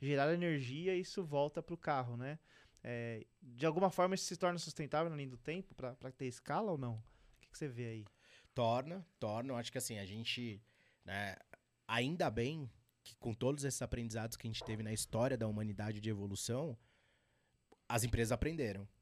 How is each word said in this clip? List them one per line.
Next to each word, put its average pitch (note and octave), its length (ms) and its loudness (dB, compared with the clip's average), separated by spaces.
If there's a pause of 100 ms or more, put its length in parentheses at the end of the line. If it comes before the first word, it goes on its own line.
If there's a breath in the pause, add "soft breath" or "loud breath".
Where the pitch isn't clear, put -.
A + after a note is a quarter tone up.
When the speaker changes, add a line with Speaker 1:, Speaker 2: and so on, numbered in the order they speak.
Speaker 1:
gerar C#3 320 4
energia E3+ 640 2
e F3+ 40 2
isso F#3 220 -4
volta D3 400 2
pro E3+ 140 -8
carro, B2+ 400 0
né? C3+ 220 -6 (440 loud breath)
É, A#2 420 -4 (160)
de B2 260 -6
alguma F3 240 6
forma F#3 240 4
isso F#3 100 -2
se F3 120 -4
torna F3 220 2
sustentável D#3 520 0
na D#3 60 -4
linha C#3 120 -4
do B2+ 80 -10
tempo F3 380 -6
pra, B2 200 -6
pra B2+ 160 -10
ter C3 160 -4
escala E3+ 460 -2
ou D3+ 60 0
não? A#2+ 160 -2
O - 460 -14
que - 100 -20
que - 80 -18
você D#3 100 -4
vê A#2+ 180 -6
aí? A2+ 180 -6 (500 loud breath)
Speaker 2:
Torna, C3 520 2 (140)
torna. A#2 320 -2
Eu B2 40 -2
acho A#2+ 140 -4
que - 80 -4
assim, A#2 200 -4
a G2 80 -4
gente, A2+ 540 -4 (440 soft breath)
né, G2 320 -4 (500)
ainda C3+ 440 2
bem B2+ 380 -2 (360)
que - 120 -16
com A#2 180 -4
todos C#3 300 2
esses C3+ 180 -2
aprendizados A2+ 540 -2
que - 100 -8
a A2+ 40 -2
gente - 140 -4
teve A2 180 -2
na G#2+ 100 -2
história B2 440 2
da A2+ 100 2
humanidade G#2+ 540 -2
de G#2+ 100 0
evolução, A2+ 640 -2 (1120 soft breath)
as A#2 140 4
empresas A#2 300 2
aprenderam. A#2 560 0 (140)